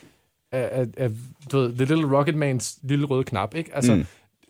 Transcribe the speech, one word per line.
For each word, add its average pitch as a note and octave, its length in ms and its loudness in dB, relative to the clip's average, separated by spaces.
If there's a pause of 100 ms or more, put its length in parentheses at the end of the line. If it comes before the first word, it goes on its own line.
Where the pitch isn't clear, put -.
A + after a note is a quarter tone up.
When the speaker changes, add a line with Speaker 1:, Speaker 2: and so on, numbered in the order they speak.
(520)
Speaker 1:
af, B2+ 200 -2
af, B2+ 140 0 (120)
af, B2+ 120 0 (420)
du C#3 80 2
ved, A#2+ 140 0
The C3 120 2
Little D3 320 2
Rocket D3 180 2
Mans C#3 480 -2
lille C#3+ 220 2
røde C3 180 0
knap, G#2 320 -4
ikke? D#3+ 200 -8
Altså, A#2+ 200 4
Speaker 2:
Mm. E2 100 2 (440)